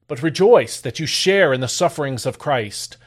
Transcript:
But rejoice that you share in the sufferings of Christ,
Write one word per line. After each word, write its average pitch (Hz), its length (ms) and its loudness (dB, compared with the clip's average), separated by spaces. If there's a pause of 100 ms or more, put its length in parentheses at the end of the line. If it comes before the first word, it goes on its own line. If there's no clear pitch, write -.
But 131 120 -10
rejoice 160 600 4
that - 180 -8
you 160 60 -6
share 185 480 2
in 127 80 -2
the 127 80 -4
sufferings 143 560 -4
of 127 120 -4
Christ, 120 680 -6